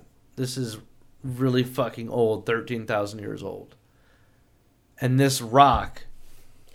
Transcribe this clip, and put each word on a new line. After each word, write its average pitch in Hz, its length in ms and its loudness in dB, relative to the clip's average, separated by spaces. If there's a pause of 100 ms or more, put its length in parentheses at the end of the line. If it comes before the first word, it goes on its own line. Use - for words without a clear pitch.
(360)
this 127 220 -6
is 113 200 -6 (460)
really 127 400 2
fucking 120 460 -6
old, 110 360 2
thirteen 113 400 -4
thousand 104 340 -4
years 104 220 -10
old." 95 340 -12 (1200)
And 127 200 2
this 135 220 2
rock 117 640 4 (720)